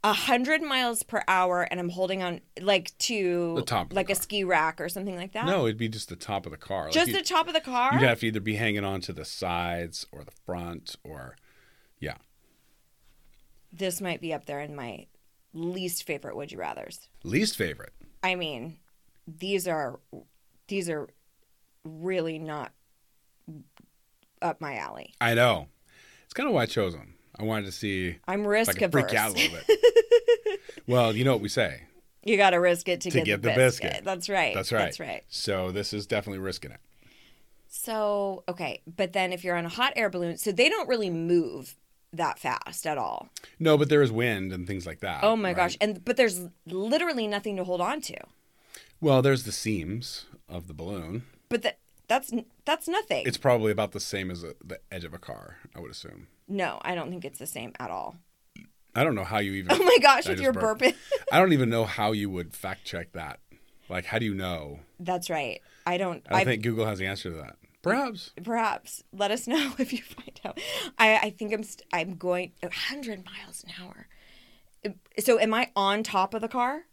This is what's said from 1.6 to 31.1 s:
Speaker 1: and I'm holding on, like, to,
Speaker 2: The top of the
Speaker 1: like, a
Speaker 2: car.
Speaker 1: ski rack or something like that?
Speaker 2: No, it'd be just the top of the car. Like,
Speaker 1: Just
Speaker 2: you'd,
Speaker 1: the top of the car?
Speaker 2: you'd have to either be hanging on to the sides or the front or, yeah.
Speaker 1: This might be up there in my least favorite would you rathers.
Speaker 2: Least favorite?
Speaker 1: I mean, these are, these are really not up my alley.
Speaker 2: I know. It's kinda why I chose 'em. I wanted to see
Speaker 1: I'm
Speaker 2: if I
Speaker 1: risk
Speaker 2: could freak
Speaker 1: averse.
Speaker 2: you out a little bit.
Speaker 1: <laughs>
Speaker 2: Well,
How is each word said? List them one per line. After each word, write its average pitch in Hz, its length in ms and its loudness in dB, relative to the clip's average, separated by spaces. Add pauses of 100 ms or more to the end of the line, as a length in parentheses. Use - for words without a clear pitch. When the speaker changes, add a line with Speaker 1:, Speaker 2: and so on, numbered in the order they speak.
Speaker 1:
and - 160 -2
I'm 175 100 -2
holding 185 320 -2
on, 175 180 -4 (220)
like, 190 380 2
to, 175 560 0
Speaker 2:
The 151 80 0
top 101 220 0
of - 40 -14
the 180 60 -6
Speaker 1:
like, 190 140 0
a 196 40 2
Speaker 2:
car. 196 80 -2
Speaker 1:
ski 202 220 -2
rack 160 360 2
or 165 100 -4
something 190 280 -6
like 185 160 -8
that? - 120 -4
Speaker 2:
No, 175 200 2
it'd 110 120 0
be 113 120 -2
just 110 180 -8
the 87 80 -12
top 98 300 -6
of 85 60 -10
the 73 60 -14
car. 92 280 -6
Like, - 80 -4
Speaker 1:
Just 339 140 4
Speaker 2:
you'd, 381 100 0
Speaker 1:
the 359 60 -2
top 330 240 0
of 311 80 -8
the 320 60 4
car? 254 320 0
Speaker 2:
you'd 311 100 6
have 117 160 4
to 117 80 0
either 110 120 -2
be 107 160 -2
hanging 104 300 0
on 98 160 -2
to 95 100 -10
the 76 140 -10
sides 87 840 -4
or 73 120 -16
the - 80 -20 (140)
front 87 580 -10
or, 65 320 -16 (640)
yeah. 71 160 -8 (1600)
Speaker 1:
This 180 260 -4
might 180 220 -4
be 160 120 -6
up 143 120 -8
there 143 160 -6
in 147 140 -10
my 120 320 -12 (460)
least 175 500 -6
favorite - 320 -6
would 147 160 -10
you 113 80 -12
rathers. - 500 -10 (140)
Speaker 2:
Least 135 340 0
favorite? 82 340 -4 (320)
Speaker 1:
I 185 120 0
mean, 156 420 -8 (500)
these 180 400 -2
are, 151 320 -2 (680)
these 190 220 -4
are 151 200 -6 (760)
really 165 560 -4
not 151 320 -8 (1700)
up 170 200 -4
my 139 140 -8
alley. 65 440 -10
Speaker 2:
I 117 140 4
know. 117 340 4 (580)
It's - 80 -20
kinda 277 180 -2
why 143 120 4
I - 40 2
chose 95 260 0
'em. 53 220 -16 (240)
I 107 40 -6
wanted 107 220 -2
to 95 60 -10
see 92 460 -2 (100)
Speaker 1:
I'm 196 140 -2
Speaker 2:
if 208 60 -2
I - 20 0
Speaker 1:
risk 220 280 4
Speaker 2:
could 180 140 2
freak 131 200 4
Speaker 1:
averse. - 20 0
Speaker 2:
you 110 60 4
out 110 120 2
a - 20 -6
little - 240 0 (100)
bit. 427 160 6
Speaker 1:
<laughs> 480 60 10 (1000)
Speaker 2:
Well, 120 280 6